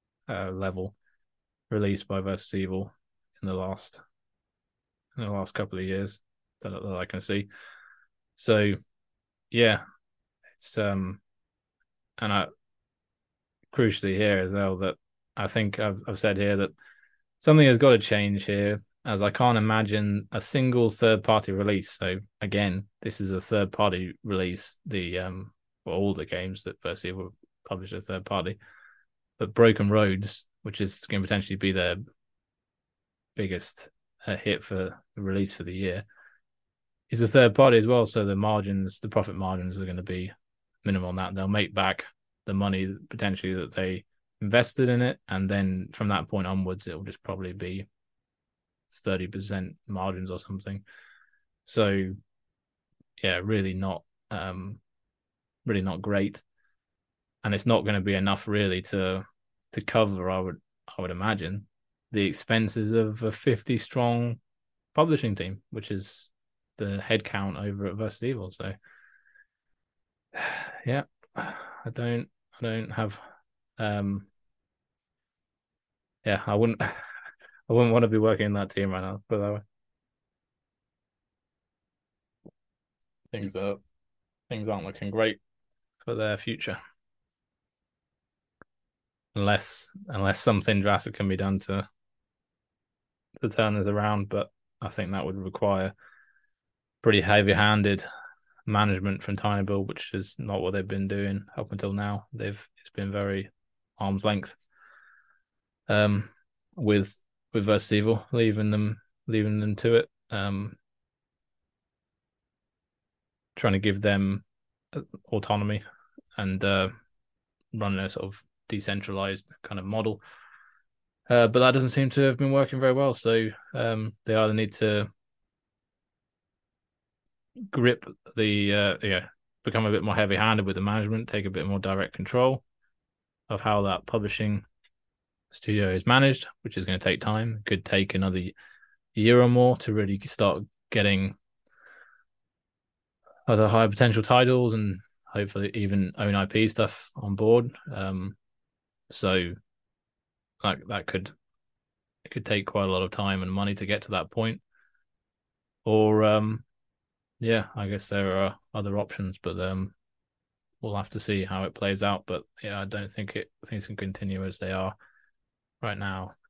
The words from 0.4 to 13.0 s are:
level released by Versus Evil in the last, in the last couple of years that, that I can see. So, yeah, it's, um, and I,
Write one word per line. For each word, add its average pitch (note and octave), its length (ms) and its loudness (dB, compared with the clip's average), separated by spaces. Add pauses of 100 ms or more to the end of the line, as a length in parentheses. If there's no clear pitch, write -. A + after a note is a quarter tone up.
level F#2 460 -6 (760)
released G2+ 380 0
by F#2+ 140 -2
Versus F#2+ 340 -6
Evil F#2+ 360 -4 (520)
in G2+ 40 -6
the F#2+ 60 -4
last, F#2 480 -8 (1120)
in A2 100 -8
the G2+ 60 -6
last F#2+ 220 -6
couple G2 240 -4
of F#2+ 80 -6
years F#2+ 360 -6 (400)
that, G2 100 -10
that F#2+ 240 -8
I F2+ 100 -6
can G2 160 -8
see. G2+ 280 -4 (840)
So, G#2 380 4 (800)
yeah, A2+ 300 4 (760)
it's, - 220 -14
um, G2 400 -2 (1040)
and G#2+ 120 0
I, F#2+ 140 2 (1300)